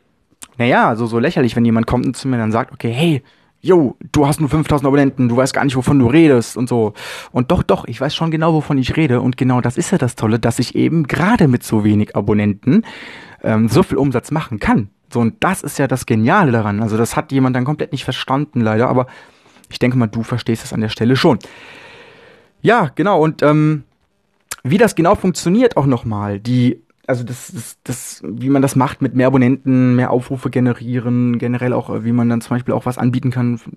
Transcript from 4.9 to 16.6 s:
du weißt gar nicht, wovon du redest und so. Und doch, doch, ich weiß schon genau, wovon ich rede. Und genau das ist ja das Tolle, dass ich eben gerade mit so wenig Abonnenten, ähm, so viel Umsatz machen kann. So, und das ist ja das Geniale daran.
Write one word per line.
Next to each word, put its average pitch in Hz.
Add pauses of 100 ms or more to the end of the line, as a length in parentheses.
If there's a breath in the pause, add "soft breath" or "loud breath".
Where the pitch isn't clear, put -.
du 117
weißt 127
gar -
nicht, 131
wovon 135
du 127
redest 135
und 123
so. 110 (380 loud breath)
Und 127
doch, 180
doch, -
ich 117
weiß 143
schon 165
genau, 160
wovon 147
ich 131
rede. 123
Und 123
genau 127
das 120
ist -
ja 190
das 123
Tolle, 113
dass 120
ich -
eben 135
gerade 190
mit 120
so 107
wenig 104
Abonnenten, 104 (560 loud breath)
ähm, 113
so 123
viel -
Umsatz 127
machen 147
kann. 139 (220)
So, 117
und 113
das 185
ist -
ja 139
das 131
Geniale 135
daran. 107